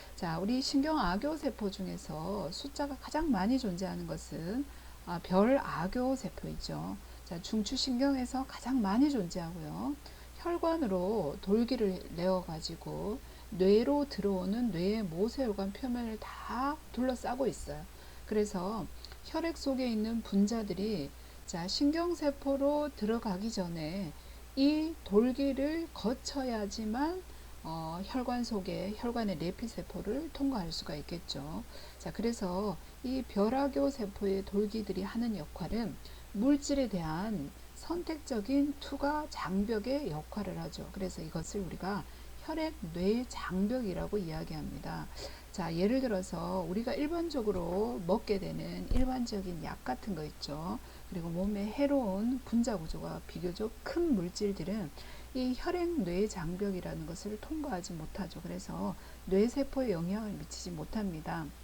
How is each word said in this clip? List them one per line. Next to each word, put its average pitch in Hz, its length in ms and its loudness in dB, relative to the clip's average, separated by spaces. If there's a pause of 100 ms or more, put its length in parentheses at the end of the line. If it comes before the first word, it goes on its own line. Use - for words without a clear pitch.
(160)
자, 165 240 -2
우리 240 200 2
신경악교세포 277 1080 2
중에서 175 800 -4
숫자가 285 460 -4
가장 311 340 0
많이 208 260 4
존재하는 175 520 -2
것은, 165 560 -4 (420)
아, 170 160 -4
별악교세포이죠. 185 1700 2 (280)
자, 170 160 -8
중추신경에서 254 1040 2
가장 254 360 2
많이 240 300 6
존재하고요. 175 840 -2 (440)
혈관으로 226 1040 2
돌기를 220 600 4 (140)
내어가지고 170 1040 0 (300)
뇌로 240 580 8
들어오는 202 640 2
뇌의 202 320 2
모세혈관 196 680 0
표면을 240 460 -2
다 262 580 -2 (160)
둘러싸고 254 540 0
있어요. 147 340 -2 (460)
그래서 208 600 2 (380)
혈액 330 320 0
속에 262 300 0
있는 226 360 2
분자들이, 202 880 2 (360)
자, 175 220 -4
신경세포로 294 1300 2
들어가기 214 540 0
전에 170 600 -2 (440)
이 302 380 6 (100)
돌기를 269 880 4
거쳐야지만, 240 1300 0 (400)
어, 160 420 -4
혈관 247 380 0
속에, 185 540 -2
혈관의 226 400 0
내피세포를 190 960 -4
통과할 233 400 0
수가 - 240 -6
있겠죠. 156 680 -6 (360)
자, 170 140 -6
그래서 202 640 0 (280)
이 254 240 0
별악교세포의 220 1160 2
돌기들이 202 560 0
하는 226 340 0
역할은 170 580 -2 (380)
물질에 277 560 4
대한 170 640 0 (260)
선택적인 285 1040 0
투과 285 500 0
장벽의 214 800 0
역할을 165 480 -4
하죠. 160 340 -6
그래서 185 300 -4
이것을 165 380 -4
우리가 185 440 -4 (400)
혈액 320 300 -2 (180)
뇌 202 360 2
장벽이라고 190 880 0
이야기합니다. 160 880 -4 (460)
자, 165 240 -2
예를 214 240 6
들어서 185 680 0
우리가 226 260 0
일반적으로 240 1120 2
먹게 196 340 2
되는 170 500 -4
일반적인 226 720 4
약 151 220 -6
같은 247 300 -2
거 156 100 -4
있죠. 160 540 -6 (320)
그리고 170 180 -4
몸에 196 380 0
해로운 240 800 2
분자 233 320 4
구조가 165 480 -4
비교적 180 440 -4 (140)
큰 339 300 4
물질들은 190 760 0 (440)
이 254 220 2
혈액 349 480 2
뇌 180 220 4
장벽이라는 175 800 -2
것을 202 340 -6
통과하지 277 520 -4
못하죠. 165 500 -6
그래서 180 540 -4 (300)
뇌세포에 247 680 4
영향을 196 400 0
미치지 156 380 -8
못합니다. 170 760 -2 (180)